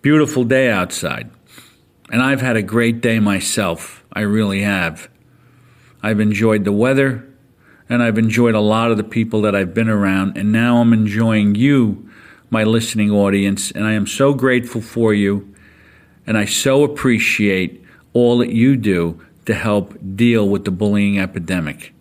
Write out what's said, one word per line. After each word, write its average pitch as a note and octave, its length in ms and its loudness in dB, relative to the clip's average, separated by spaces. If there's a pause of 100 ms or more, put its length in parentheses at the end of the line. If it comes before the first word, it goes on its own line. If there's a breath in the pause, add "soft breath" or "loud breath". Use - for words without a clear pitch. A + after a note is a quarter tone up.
Beautiful D3 420 2
day C3 260 2
outside. F2+ 600 -4 (800 loud breath)
And A#2 100 0
I've C3 200 0
had B2+ 140 -2
a A2 60 0
great A#2 400 0
day A2+ 180 0
myself. G2 840 -2 (100)
I G#2 80 -6
really G2+ 400 -2
have. F#2 480 -4 (920 soft breath)
I've G#2+ 160 0
enjoyed G#2+ 440 2
the G2+ 80 -2
weather, B2+ 560 0 (640 soft breath)
and A#2+ 140 0
I've A2+ 160 0
enjoyed A2+ 340 2
a A2 60 2
lot A2 320 2
of A2 60 0
the G#2+ 60 -4
people A2 380 -2
that G#2 140 0
I've F#2 180 -2
been A2+ 160 0
around, G2 480 0
and G#2 140 -2
now A#2+ 260 2
I'm A#2 160 4
enjoying G#2+ 600 2
you, B2 520 0 (440 loud breath)
my A2 120 0
listening A2 460 0
audience, G2+ 600 0
and G#2+ 140 -6
I A2 80 0
am G2+ 120 -2
so C#3 300 0
grateful B2 460 -2
for A2 340 0
you, G2+ 360 -2 (760 soft breath)
and A2 100 -2
I G#2 80 0
so C#3 380 0
appreciate G#2+ 1000 -2 (300 soft breath)
all A#2+ 240 2
that A#2+ 140 0
you B2+ 260 4
do F2+ 420 -2 (280 loud breath)
to A2 80 0
help G#2 420 -4 (180)
deal A2+ 320 2
with G2 180 0
the G2 60 -2
bullying G2+ 480 0
epidemic. F2+ 800 -6